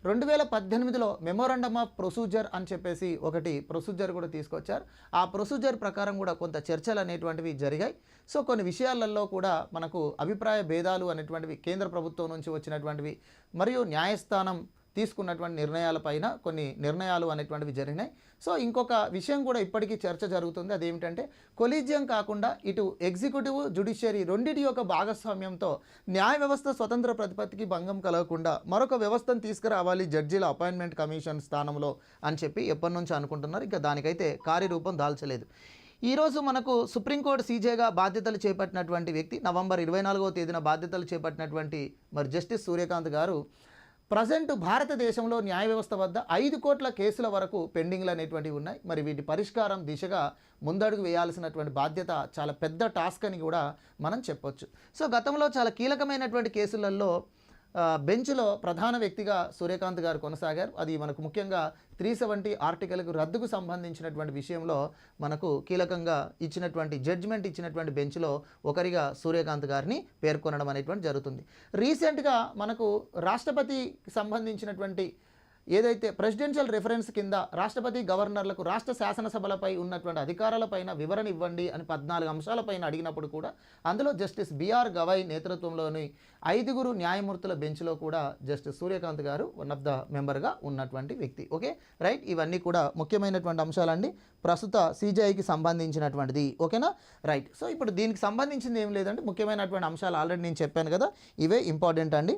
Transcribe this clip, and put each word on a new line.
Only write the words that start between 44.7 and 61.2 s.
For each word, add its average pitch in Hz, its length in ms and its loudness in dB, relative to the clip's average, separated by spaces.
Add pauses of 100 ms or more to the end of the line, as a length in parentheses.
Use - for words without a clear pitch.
న్యాయ 196 280 0
వ్యవస్థ 220 260 0
వద్ద 190 240 0 (140)
ఐదు 269 240 4
కోట్ల 277 340 2
కేసుల 214 380 0
వరకు 190 380 0
పెండింగ్లు 180 460 0
అనేటువంటివి 160 440 -4
ఉన్నాయి. 151 300 -6
మరి 160 160 0
వీటి 147 200 -2
పరిష్కారం 196 640 0
దిశగా 165 460 -2 (300)
ముందడుగు 202 380 2
వేయాల్సినటువంటి 170 720 0
బాధ్యత 156 560 0 (120)
చాలా 147 140 -2
పెద్ద 165 320 0
టాస్క్ 180 400 -2
అని 190 120 -2
కూడా 160 380 0 (260)
మనం 208 280 -2
చెప్పొచ్చు. - 380 -8 (320)
So 254 180 4
గతంలో 285 300 2 (100)
చాలా 233 120 4
కీలకమైనటువంటి 262 800 0
కేసులలో 202 760 0 (520)
ఆ, 175 80 2 (240)
బెంచ్లో 247 380 2 (180)
ప్రధాన 180 340 2
వ్యక్తిగా 208 400 0 (200)
సూర్యకాంత్ 180 480 -2
గారు 156 200 0
కొనసాగారు. 156 460 -2 (100)
అది 160 160 -2
మనకు 147 240 -4